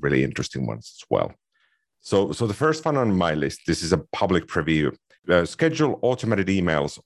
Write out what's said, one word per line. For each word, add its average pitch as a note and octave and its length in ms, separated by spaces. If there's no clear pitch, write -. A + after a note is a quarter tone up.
really C#2 240
interesting - 420
ones A1 300
as - 120
well. G1+ 240
So, G2+ 320
so A#2+ 140
the G#2 80
first D#3 300
one D3+ 120
on A2+ 200
my F2 180
list, C#2+ 320
this D#2+ 160
is E2 100
a E2+ 60
public F2+ 340
preview. D#2 500
Uh, F2 160
schedule D#3+ 580
automated A2+ 440
emails E2+ 600